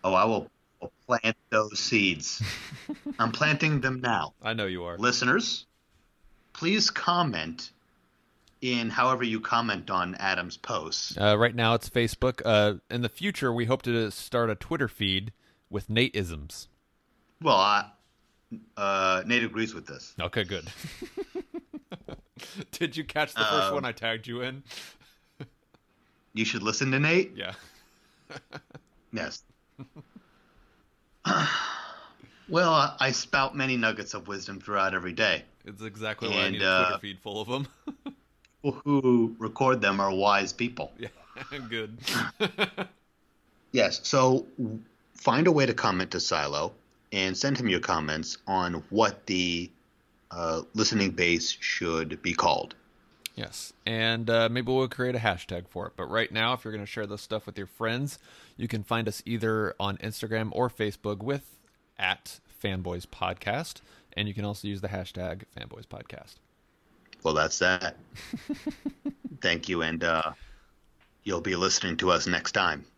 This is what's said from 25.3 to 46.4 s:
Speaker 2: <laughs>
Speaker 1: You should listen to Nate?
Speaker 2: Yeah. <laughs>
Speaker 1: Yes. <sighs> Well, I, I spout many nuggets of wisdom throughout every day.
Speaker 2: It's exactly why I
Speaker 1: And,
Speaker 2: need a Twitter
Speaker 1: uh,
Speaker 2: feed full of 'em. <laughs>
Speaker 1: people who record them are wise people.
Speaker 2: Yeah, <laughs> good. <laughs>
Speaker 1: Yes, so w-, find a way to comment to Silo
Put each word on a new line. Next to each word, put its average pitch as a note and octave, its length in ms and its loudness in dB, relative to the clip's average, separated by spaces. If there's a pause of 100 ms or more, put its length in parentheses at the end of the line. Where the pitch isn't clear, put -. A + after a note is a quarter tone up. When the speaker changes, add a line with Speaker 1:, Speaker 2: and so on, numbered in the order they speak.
Speaker 2:
<laughs> C3+ 60 -12 (880)
Speaker 1:
You A2 120 0
should A2 180 -2
listen A#2+ 280 0
to C3+ 80 2
Nate? E3+ 360 4
Speaker 2:
Yeah. F#2+ 180 -10 (760)
<laughs> - 840 -20
Speaker 1:
Yes. F2+ 320 -8 (1800)
<sighs> - 60 2 (1200)
Well, E3+ 240 6
I, C#3+ 260 4
I C3+ 120 4
spout - 440 0
many C3 220 0
nuggets A2 360 0
of G2+ 140 -8
wisdom G2 320 -8
throughout F#2+ 340 2
every F2+ 200 -2
day. F2+ 300 2 (200)
Speaker 2:
It's G2+ 180 -16
exactly G#2+ 460 -6
why G#2 80 -2
I F#2+ 100 2
Speaker 1:
And, F#2+ 80 0
Speaker 2:
need G2 100 0
a F#2 180 6
Twitter F2+ 140 4
Speaker 1:
uh, - 40 -6
Speaker 2:
feed G2 200 -10
full G#2 220 -8
of G#2+ 80 -8
'em. C3+ 180 -4 (360)
<laughs> C4+ 120 -14 (460)
Speaker 1:
people C#3 220 -2
who B2 560 4
record A#2+ 420 2
them G2 200 2
are G2 120 2
wise G2 380 4
people. A#2+ 460 -6
Speaker 2:
Yeah, A2+ 100 -12 (280)
<laughs> C3+ 340 -12
good. A2 280 -8 (420)
<laughs> F#3 480 -2 (840)
Speaker 1:
Yes, G#2+ 300 2
so C3 420 4 (120)
w-, A2+ 220 -4 (340)
find C#3+ 340 4
a F3 40 8
way C#3+ 140 6
to A#2 80 2
comment F#2 380 0
to F2+ 80 -2
Silo D2 540 0 (400)